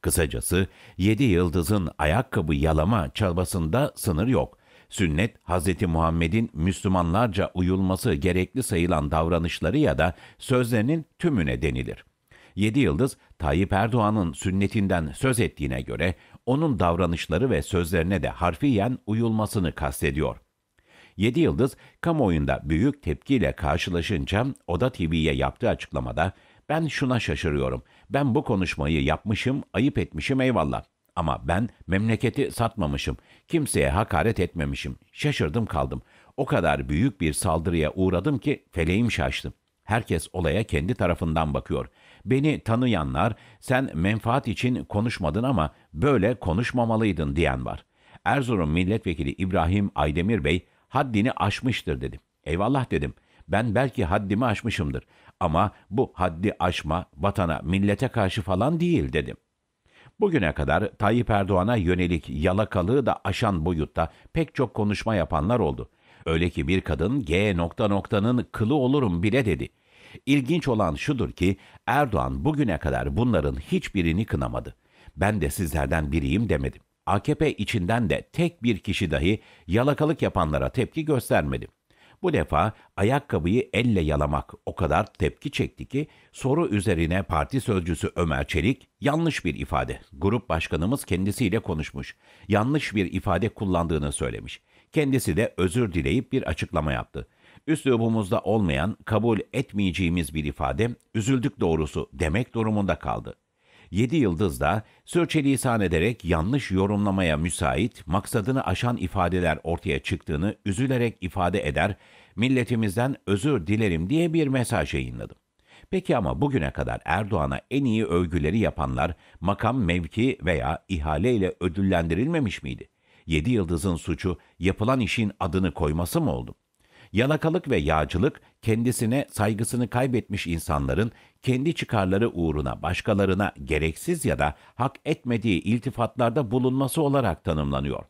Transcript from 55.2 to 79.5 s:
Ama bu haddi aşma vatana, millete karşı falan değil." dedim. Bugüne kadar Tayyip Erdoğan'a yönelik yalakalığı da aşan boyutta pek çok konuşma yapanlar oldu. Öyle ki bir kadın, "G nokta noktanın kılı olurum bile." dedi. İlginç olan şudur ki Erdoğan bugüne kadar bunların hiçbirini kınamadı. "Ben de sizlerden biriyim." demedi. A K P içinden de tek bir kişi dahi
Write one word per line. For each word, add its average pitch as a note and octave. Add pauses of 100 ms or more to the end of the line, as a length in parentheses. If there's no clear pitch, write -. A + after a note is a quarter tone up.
Ama F2+ (200)
bu A#2
haddi F2+
aşma E2+ (100)
vatana, F2
millete G2
karşı G2
falan A#2+
değil." C3
dedim. C2 (840)
Bugüne D3
kadar D#2
Tayyip A#2
Erdoğan'a G2+
yönelik F2+
yalakalığı F#2+
da F#2+
aşan G2
boyutta E2 (200)
pek D#3+
çok B2
konuşma G#2
yapanlar E2+
oldu. C#2 (360)
Öyle E2
ki C#2
bir F#2
kadın, F#2+
"G F#2+
nokta E2+
noktanın G#2
kılı A2+
olurum B2+
bile." A2+
dedi. D2 (580)
İlginç C#3+
olan G#2
şudur E2+
ki F#2+ (300)
Erdoğan E2
bugüne C#3
kadar C#2
bunların E2
hiçbirini F2
kınamadı. A#1+ (420)
"Ben G#2
de C#2+
sizlerden D2+
biriyim." D#2+
demedi. C2+ (280)
A G2+
K D3+
P D#3
içinden A2
de - (100)
tek E3+
bir A#2+
kişi F#2
dahi D#2+ (260)